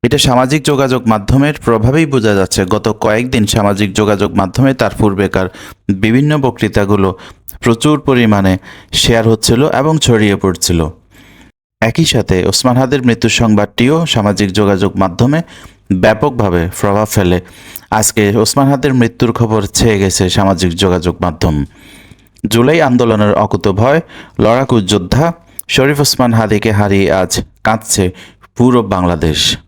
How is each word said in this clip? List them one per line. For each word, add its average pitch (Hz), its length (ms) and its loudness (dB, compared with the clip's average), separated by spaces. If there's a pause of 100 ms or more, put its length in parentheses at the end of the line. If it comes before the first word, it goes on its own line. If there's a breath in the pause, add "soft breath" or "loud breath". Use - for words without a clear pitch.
এটা 123 160 0 (100)
সামাজিক 131 320 2 (100)
যোগাযোগ 131 320 0 (100)
মাধ্যমের 127 420 0 (120)
প্রভাবেই 120 460 2
বোঝা 110 260 2
যাচ্ছে। 92 220 -2 (140)
গত 104 120 -4 (180)
কয়েকদিন 117 400 0 (100)
সামাজিক 101 340 0 (120)
যোগাযোগ 104 300 0 (100)
মাধ্যমে 123 300 0 (100)
তার 107 200 0
পূর্বেকার 95 460 0 (560 loud breath)
বিভিন্ন 131 300 2 (120)
বক্তৃতাগুলো 101 640 0 (560 loud breath)
প্রচুর 135 320 0 (120)
পরিমাণে 104 460 2 (460 loud breath)
শেয়ার 113 300 2
হচ্ছিল 113 300 0 (200)
এবং 156 140 0 (120)
ছড়িয়ে 107 360 2
পড়ছিল। 87 380 -2 (1000 loud breath)
একই 117 300 0
সাথে 101 240 0 (140)
ওসমান 123 300 0
হাদির 131 280 0
মৃত্যুর 113 320 0
সংবাদটিও 117 560 2 (180)
সামাজিক 101 340 0 (100)
যোগাযোগ 98 320 0 (120)
মাধ্যমে 120 360 0 (640 loud breath)
ব্যাপকভাবে 110 600 0 (180)
প্রভাব 104 340 0
ফেলে। 90 240 2 (600 loud breath)
আজকে 110 240 -2 (200)
ওসমান 135 300 0
হাদির 135 280 0
মৃত্যুর 117 380 0
খবর 110 220 0 (160)
ছেয়ে 110 260 2
গেছে 95 220 0 (120)
সামাজিক 95 340 0 (120)
যোগাযোগ 90 320 0 (100)
মাধ্যম। 82 300 -2 (960 loud breath)
জুলাই 131 360 2
আন্দোলনের 110 440 2 (120)
অকুতোভয় 107 560 0 (440 loud breath)
লড়াকু 123 320 2 (140)
যোদ্ধা 104 360 0 (420 loud breath)
শরীফ 139 360 2
ওসমান 123 340 0
হাদিকে 107 400 0
হারিয়ে 98 280 2 (140)
আজ 92 120 -2 (340)
কাঁদছে 110 380 -2 (520 loud breath)
পুরো 123 240 4 (140)
বাংলাদেশ। 85 460 0 (280)